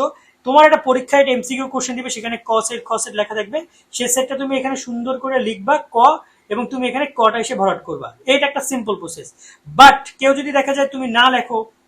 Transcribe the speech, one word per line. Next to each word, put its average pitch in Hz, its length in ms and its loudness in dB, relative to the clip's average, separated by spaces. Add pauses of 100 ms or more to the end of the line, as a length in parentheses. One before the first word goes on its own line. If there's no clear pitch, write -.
(440)
তোমার 294 220 6
একটা 302 120 6
পরীক্ষায় 262 440 2
একটা 269 120 2
এমসিকিউ 262 340 -6
কোশ্চেন 254 280 -6
দিবে, 247 140 -10
সেখানে 233 360 -8
ক 220 160 2
সেট, 233 220 -8
খ 226 140 -4
সেট - 160 -8
লেখা 208 220 -4
থাকবে, 220 300 -6 (260)
সেই 240 160 -6
সেটটা 262 280 -2
তুমি 269 220 -4
এখানে 269 180 -4
সুন্দর 247 440 -6
করে 262 200 -2
লিখবা 214 380 -2
ক, 285 400 4 (320)
এবং 220 180 -6
তুমি 254 200 -6
এখানে 269 180 -2 (100)
কটা 220 220 2
এসে 233 180 -6
ভরাট 190 280 -2
করবা। 139 300 -12 (120)
এইটা 277 220 2
একটা 285 120 -4
সিম্পল 233 360 -6
প্রসেস। 165 380 -14 (440)
But 269 320 6 (100)
কেউ 269 140 4
যদি 285 180 -6
দেখা 277 220 0
যায় 277 140 0
তুমি 262 200 -8
না 240 220 6
লেখো, 240 360 -2 (220)